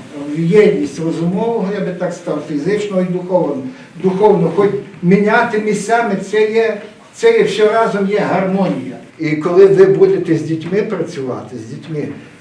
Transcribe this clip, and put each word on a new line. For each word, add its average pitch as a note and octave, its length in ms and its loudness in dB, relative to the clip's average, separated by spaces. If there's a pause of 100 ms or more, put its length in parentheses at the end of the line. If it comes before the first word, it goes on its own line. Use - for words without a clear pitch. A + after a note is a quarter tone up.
(360)
Єдність E3+ 640 2
розумового, F#3 760 -2
я F#3+ 60 -4
би - 120 -4
так F3+ 200 -6
сказав, D3+ 360 -8
фізичного F#3 540 -2
і - 20 2
духовного. F3 580 -2 (400)
Духовно, F#3 540 4
хоч G3 140 2 (320)
міняти G#3+ 560 2
місцями, G#3 580 0 (140)
це G#3+ 220 2
є, A3 280 0 (340)
це A3+ 240 4
є, G3+ 40 4
все G#3+ 300 2
разом G3 360 0
є G3+ 100 0
гармонія. F3+ 800 -2 (220)
І D3+ 180 -2
коли F3+ 300 6
ви F#3+ 180 6
будете E3+ 520 2
з C#3 60 -2
дітьми E3+ 400 -2
працювати, C3 760 -6
з A2 180 -12
дітьми, D3+ 340 -8 (320)